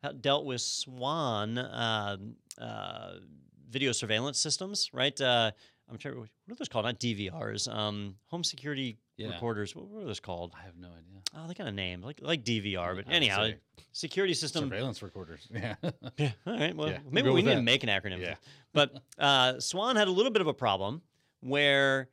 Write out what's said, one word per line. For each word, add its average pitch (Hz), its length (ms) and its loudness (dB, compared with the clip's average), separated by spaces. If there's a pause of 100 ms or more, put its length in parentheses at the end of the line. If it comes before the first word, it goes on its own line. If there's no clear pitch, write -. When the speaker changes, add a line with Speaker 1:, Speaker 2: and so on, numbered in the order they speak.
Speaker 1:
uh, 143 80 -4
dealt 139 320 2
with 127 160 -2
Swann, 123 960 -2
um, 110 760 -2 (260)
uh, 101 540 -10 (560)
video 131 220 0
surveillance 113 460 0
systems, 190 540 -2
right? 135 280 0
Uh, 120 300 4 (400)
I'm 113 80 -12
trying, 127 200 -8
what 113 100 -12 (220)
are 233 40 -10
those 254 140 -8
called? 110 160 -2
Not 117 140 -2
D 117 160 0
V 101 160 -4
Rs, 110 380 -4
um, 104 480 -2 (100)
home 170 180 -6
security 135 540 -4 (180)
Speaker 2:
Yeah. 107 120 -8
Speaker 1:
recorders. 104 460 -4
What, 170 120 -14
what 208 160 -12
are 180 40 -8
those 104 140 -6
called? 87 400 -8
Speaker 2:
I - 40 -18
have 87 120 -18
no 90 120 -16
idea. 87 320 -20 (160)
Speaker 1:
Oh, 160 120 -12
they 180 60 -8
got 185 140 -8
a 104 40 -4
name, 90 300 -4
like, 143 200 -12
like 143 220 -2
D 113 160 2
V 98 160 -2
R, 87 180 -2
but 98 120 -8
Speaker 2:
I - 20 -14
would 165 80 0
Speaker 1:
anyhow, 107 280 4
Speaker 2:
say 110 120 -2 (360)
Speaker 1:
security 180 420 0
system. 151 300 -2
Speaker 2:
surveillance 120 380 -4
recorders. 87 480 -14
<laughs> 117 40 -16
Yeah. 113 200 -4 (440)
Speaker 1:
Yeah. 147 140 2 (140)
All 226 120 -4
right. 180 180 0
Well, 151 120 -2
Speaker 2:
Yeah, - 160 -4
we'll 127 80 -10
Speaker 1:
maybe 220 140 4
Speaker 2:
go - 80 6
Speaker 1:
we - 20 8
Speaker 2:
with 185 80 6
Speaker 1:
need - 80 6
to 175 40 6
Speaker 2:
that. 135 60 2
Speaker 1:
make 120 220 4
an 120 40 0
acronym. 95 320 -2
Speaker 2:
Yeah. 87 140 -4 (380)
Speaker 1:
But, 143 240 4 (220)
uh, 127 420 6
Swann 208 360 0
had 208 120 6
a - 20 2
little 220 220 4
bit 208 100 -4
of 156 60 2
a 139 60 0
problem 107 480 2 (380)
where 139 720 4